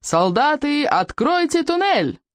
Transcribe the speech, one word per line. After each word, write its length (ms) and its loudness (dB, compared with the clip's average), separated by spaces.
Солдаты, 840 0
откройте 760 0
туннель! 580 0